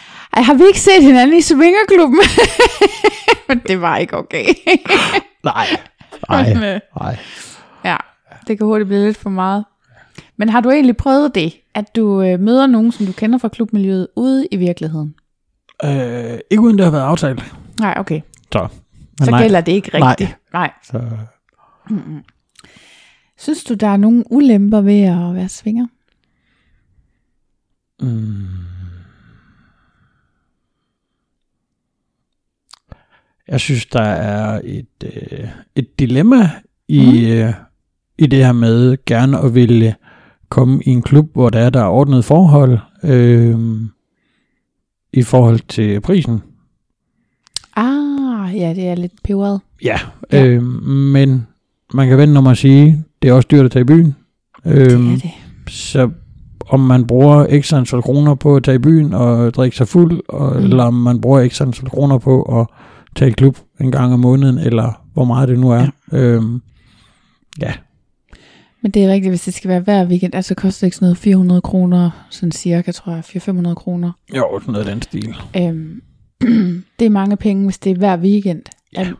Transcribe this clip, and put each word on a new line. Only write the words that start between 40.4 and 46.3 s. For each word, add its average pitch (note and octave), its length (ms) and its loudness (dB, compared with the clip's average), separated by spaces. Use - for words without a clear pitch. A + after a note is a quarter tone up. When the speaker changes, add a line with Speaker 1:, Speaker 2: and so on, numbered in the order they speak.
Speaker 2:
komme C3 360 0
i C3+ 40 0
en B2 120 2
klub, D3+ 320 2
hvor B2+ 160 2
der A2+ 100 0
er, A#2+ 100 2
der B2+ 120 2
er G#2 80 0
ordnet C3 360 2
forhold, D3 540 4
øh, A#2+ 540 4
i B2+ 100 2
forhold A#2 360 4
til G#2 420 -4
prisen. C3+ 400 -2